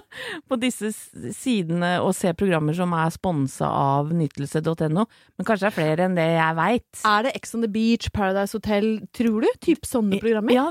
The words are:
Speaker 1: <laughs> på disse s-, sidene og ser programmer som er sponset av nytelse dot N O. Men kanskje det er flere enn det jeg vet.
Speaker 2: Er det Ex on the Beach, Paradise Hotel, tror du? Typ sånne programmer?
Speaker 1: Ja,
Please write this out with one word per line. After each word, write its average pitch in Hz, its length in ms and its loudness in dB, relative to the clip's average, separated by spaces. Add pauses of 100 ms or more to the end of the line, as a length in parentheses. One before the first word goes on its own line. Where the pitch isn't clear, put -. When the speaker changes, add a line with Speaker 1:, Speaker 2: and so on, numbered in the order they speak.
Speaker 1:
<laughs> 427 460 -12
på 247 120 -2
disse 220 320 -2
s-, - 400 -12
sidene 175 680 0
og 147 160 2
ser 170 220 -2
programmer 160 400 2
som 180 160 0
er 160 200 0
sponset 147 500 -2
av 143 480 0
nytelse 156 480 -2
dot 160 240 -2
N 156 160 0
O. 220 60 2 (340)
Men 185 80 -6
kanskje 202 220 0
det - 20 0
er - 60 -8
flere 160 320 2
enn 185 80 0
det 165 100 2
jeg 160 300 2
vet. 190 460 -2
Speaker 2:
Er 214 240 2
det 269 80 -2
Ex - 200 -10
on 233 80 -2
the 226 80 -2
Beach, 226 400 2
Paradise 196 460 0
Hotel, 208 320 0 (220)
tror 226 340 0
du? 381 40 6 (100)
Typ - 280 0
sånne 208 320 0
programmer? 220 320 2
Speaker 1:
Ja, 247 200 6